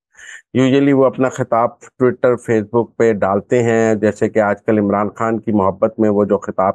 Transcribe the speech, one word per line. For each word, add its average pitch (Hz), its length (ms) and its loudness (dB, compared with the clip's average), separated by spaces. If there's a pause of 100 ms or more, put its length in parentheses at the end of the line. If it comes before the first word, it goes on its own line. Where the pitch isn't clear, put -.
(580)
Usually 139 360 2
वो 135 100 2
अपना 127 260 0
खिताब 120 500 -2
Twitter, 123 520 0
Facebook 113 540 -2
पे 113 280 0
डालते 101 460 -2
हैं, 113 400 0
जैसे 104 300 -2
कि 110 100 -2
आजकल 104 380 -2
इमरान 101 320 0
खान 113 280 -4
की 110 140 -6
मोहब्बत 98 480 0
में 110 100 2
वो 104 160 0
जो 101 120 0
खिताब 98 380 -4